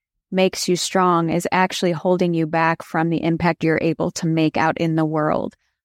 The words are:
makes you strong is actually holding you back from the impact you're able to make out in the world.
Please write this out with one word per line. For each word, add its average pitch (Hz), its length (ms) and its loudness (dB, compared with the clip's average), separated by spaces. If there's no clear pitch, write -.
makes 185 380 0
you 175 80 2
strong 175 540 2
is 170 200 -2
actually 185 400 0
holding 180 440 0
you 160 120 0
back 165 380 0
from 165 260 -2
the 160 140 -2
impact 165 400 0
you're 160 180 2
able 165 300 -2
to - 160 -4
make 160 280 0
out 160 220 0
in 165 160 0
the 160 100 2
world. 156 520 -2